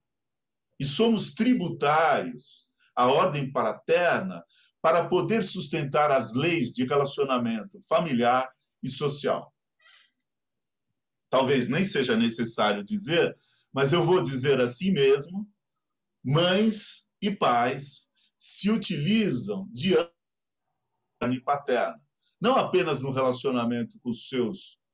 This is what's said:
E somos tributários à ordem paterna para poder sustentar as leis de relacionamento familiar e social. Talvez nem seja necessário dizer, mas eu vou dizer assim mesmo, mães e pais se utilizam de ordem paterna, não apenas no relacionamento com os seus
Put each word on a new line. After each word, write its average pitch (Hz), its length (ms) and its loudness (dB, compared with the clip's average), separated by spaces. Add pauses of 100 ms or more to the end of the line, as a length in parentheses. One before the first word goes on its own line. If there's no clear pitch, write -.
(800)
E 147 40 -4
somos 220 500 0
tributários 160 1400 0 (260)
à 123 80 4
ordem 147 460 0
paterna 117 920 0 (380)
para 170 260 2
poder 185 360 0
sustentar 151 680 0
as 117 220 0
leis 156 400 0
de 123 120 -4
relacionamento 127 960 -2
familiar 131 720 0 (300)
e 135 60 -6
social. 123 640 -2 (1800)
Talvez 131 380 2
nem 160 160 0
seja 127 320 0
necessário 113 640 0
dizer, 110 540 -2 (360)
mas 139 200 0
eu 170 120 4
vou 180 160 4
dizer 135 400 0
assim 123 300 0
mesmo, 151 580 2 (760)
mães 180 960 0
e 202 100 -2
pais 127 800 0 (260)
se - 320 -2
utilizam 151 1040 0
de 156 220 0 (1300)
ordem 127 180 -2
paterna, 131 640 -2 (380)
não 247 160 2
apenas 165 440 0
no 135 120 -6
relacionamento 123 880 -2
com 120 100 -6
os - 180 -4
seus 113 540 -4 (120)